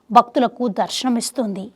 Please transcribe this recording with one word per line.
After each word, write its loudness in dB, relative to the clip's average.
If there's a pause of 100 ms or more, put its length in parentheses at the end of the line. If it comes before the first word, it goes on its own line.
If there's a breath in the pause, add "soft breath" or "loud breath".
(120)
భక్తులకు 2
దర్శనమిస్తుంది. -4